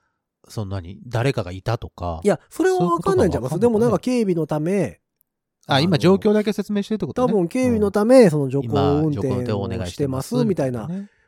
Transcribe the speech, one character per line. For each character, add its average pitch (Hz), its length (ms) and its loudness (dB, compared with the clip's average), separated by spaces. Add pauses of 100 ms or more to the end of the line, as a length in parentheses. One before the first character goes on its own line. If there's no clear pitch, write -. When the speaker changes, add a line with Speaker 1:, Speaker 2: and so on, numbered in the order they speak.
(480)
Speaker 1:
そ 110 160 -8
の 95 80 -10
何？ 95 340 -10
誰 123 260 -2
か 120 100 -4
が 87 80 -10
い 92 120 -12
た 113 160 -4
と 85 100 -14
か。 85 340 -8
Speaker 2:
い 208 60 0
や、 190 100 2 (120)
そ - 120 -6
れ 370 80 2
は 370 80 0
わ 349 220 0
か 381 140 0
ん 370 40 2
な 285 60 4
い 185 40 2
ん 156 40 -2
ち - 40 -2
ゃ - 20 -6
い - 20 -8
ま 127 80 -6
す？ - 60 -8
Speaker 1:
そ - 20 -2
う - 20 -4
い 220 80 2
う 240 60 2
こ 208 60 0
と - 0 -
が - 0 -
分 - 0 -
か - 0 -
ん - 0 -
の - 0 -
か - 0 -
ね。 - 0 -
Speaker 2:
で - 0 -
も、 - 0 -
な 240 100 2
ん - 20 0
か、 196 80 0
警 254 220 -2
備 196 140 0
の 160 120 -2
た 156 140 -4
め、 170 400 -4 (680)
Speaker 1:
あ、 147 80 0
Speaker 2:
あ - 20 4
の、 135 40 4
Speaker 1:
今 165 180 2
状 180 180 4
況 208 180 2
だ 214 100 2
け 214 80 0
説 202 200 -6
明 202 100 0
し - 60 -12
て 220 60 -4
る - 20 0
っ 202 40 -10
て 160 60 -4
こ 127 80 -10
と 254 120 0
ね。 247 60 0
Speaker 2:
多 220 40 2
分、 175 120 2
警 254 160 -2
備 240 160 0
の 202 100 0
た 208 140 0
め、 247 200 10
Speaker 1:
う - 20 10
ん。 170 40 4
Speaker 2:
そ 151 80 2
の、 139 120 0
徐 139 100 0
行 117 80 -4
運 127 400 2
転 - 0 -
を - 20 0
Speaker 1:
今、 - 20 0
徐 143 100 -4
行 135 60 0
運 127 100 0
転 123 140 -2
を 101 100 -2
お 98 60 -4
願 92 140 -4
い 90 80 -8
し - 60 -14
て 143 100 -2
ま 131 160 -4
す、 - 40 -12
Speaker 2:
し - 40 -16
て 226 60 -4
ま 247 60 2
す、 - 20 2
み 202 100 2
た 151 120 0
い 127 60 -2
な。 117 100 -6
Speaker 1:
み 147 60 -10
た 170 40 -8
い 185 40 -6
な 202 60 -8
ね。 202 80 -18 (180)